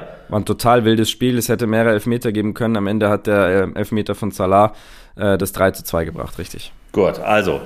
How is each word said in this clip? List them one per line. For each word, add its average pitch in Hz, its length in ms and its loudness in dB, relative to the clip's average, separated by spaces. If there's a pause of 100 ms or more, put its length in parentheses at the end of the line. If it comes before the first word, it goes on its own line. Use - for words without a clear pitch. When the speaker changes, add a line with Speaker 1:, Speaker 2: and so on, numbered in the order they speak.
(300)
Speaker 1:
War 104 100 0
ein 98 60 -4
total 117 380 2
wildes 110 280 2
Spiel. 123 260 0
Es 113 100 -2
hätte 113 200 0
mehrere 113 240 2
Elfmeter 117 400 0
geben 104 240 -2
können. 113 200 -2
Am 98 120 -2
Ende 107 220 0
hat 104 180 -2
der, 95 480 2
äh, - 20 -10
Elfmeter 104 380 -4
von 101 160 -6
Salah, 98 420 2 (420)
äh, 98 220 2
das 92 140 -2
drei 95 180 2
zu - 140 -8
zwei 85 220 -4
gebracht, 82 340 -10
richtig. - 340 -12 (200)
Speaker 2:
Gut, 92 260 2
also 95 460 0